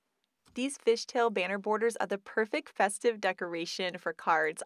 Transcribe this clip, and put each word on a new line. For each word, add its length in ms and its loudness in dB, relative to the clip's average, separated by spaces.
These 220 -4
fishtail 560 2
banner 240 -2
borders 380 0
are 100 -2
the 140 -4
perfect 500 -2
festive 500 0
decoration 800 -4
for 160 -6
cards. 520 0